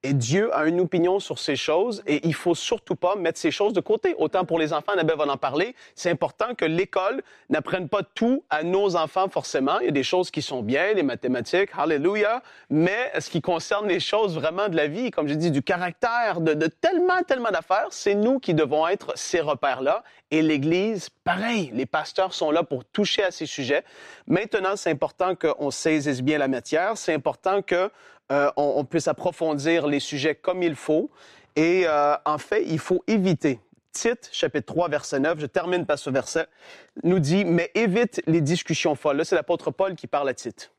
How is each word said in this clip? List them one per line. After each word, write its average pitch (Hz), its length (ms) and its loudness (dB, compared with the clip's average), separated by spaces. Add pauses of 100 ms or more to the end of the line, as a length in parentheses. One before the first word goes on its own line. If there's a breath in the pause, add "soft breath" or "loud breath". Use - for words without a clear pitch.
Et 139 80 0
Dieu 143 440 2
a 151 100 2
une 170 120 2
opinion 180 400 2
sur - 220 -6
ces 139 160 -2
choses 180 500 0
et 147 180 -2
il 165 80 2
faut 175 220 0
surtout - 400 -4
pas 185 220 0
mettre 170 200 -2
ces 165 140 0
choses 208 220 0
de 180 80 2
côté. 269 360 0
Autant 180 280 0
pour 165 160 0
les 151 120 0
enfants, 156 200 -2
Annabelle 160 260 2
va 151 80 2
en 139 100 -2
parler, 151 380 -2 (220 loud breath)
c'est - 120 -4
important 175 480 -2
que - 80 -2
l'école 190 560 0 (300 soft breath)
n'apprenne 156 380 -2
pas 202 160 0 (100)
tout 240 340 2
à 151 140 0
nos 185 320 2
enfants 180 340 0
forcément. 151 520 -2
Il - 60 -2
y - 20 2
a - 20 0
des 135 140 0
choses 180 260 0
qui 151 100 -4
sont 127 220 -6
bien, 147 300 0
les 190 100 2
mathématiques, 131 720 0
hallelujah, 202 680 0 (260 loud breath)
mais 185 480 2
ce 147 100 -8
qui 165 140 -2
concerne 202 460 -2
les 165 100 2
choses 208 380 0
vraiment 170 320 -2
de 170 80 -2
la 156 100 4
vie, 214 240 -4
comme 151 160 -2
je 143 80 -2
dis, 160 160 0
du 139 140 0
caractère, 190 760 0
de, 160 140 2
de 156 140 0
tellement, 370 580 2
tellement 240 240 0
d'affaires, 185 400 0
c'est - 240 0
nous 233 240 4
qui 185 160 0
devons 151 320 2
être 180 300 -2
ces - 240 -2
repères-là. 143 640 0 (260 loud breath)
Et 156 120 2
l'Église, 165 680 0 (160)
pareil, 190 480 -2
les 127 140 -4
pasteurs 180 480 -2
sont 156 160 0
là 165 120 2
pour 131 220 -6
toucher - 380 0
à 185 80 2
ces 156 160 -8
sujets. 143 360 -2 (440 loud breath)
Maintenant, 196 500 0
c'est - 140 -2
important 175 440 -2
qu'on 147 360 -2
saisisse 147 520 0
bien 151 160 2
la 135 100 2
matière, 160 500 -2
c'est - 160 -2
important 190 480 0
que, 185 280 0 (400 loud breath)
euh, 143 260 4
on, 143 200 2
on 139 80 0
puisse 165 240 -2
approfondir 160 800 0
les 143 140 0
sujets 147 340 -2
comme 180 280 -2
il 165 120 0
faut. 156 360 0 (460 loud breath)
Et, 175 300 4
euh, 147 280 4 (120)
en 151 120 0
fait, - 280 -2
il 156 120 -2
faut - 280 -2
éviter. 180 520 2 (340)
Tite, - 400 -4
chapitre 151 400 -4
trois, 170 160 0
verset 143 300 -4
neuf, 156 220 0
je 147 60 -4
termine 175 400 -2
par 143 120 0
ce - 120 -8
verset, 135 360 -2 (580 loud breath)
nous 185 160 4
dit, « 175 260 2
Mais 175 280 2
évite 220 520 2
les 160 160 4
discussions 156 520 0
folles. » 143 240 0
Là, 160 60 0
c'est - 100 0
l'apôtre 160 360 0
Paul 190 240 -2
qui 165 120 -14
parle 143 220 -2
à 123 60 -2
Tite. - 440 -12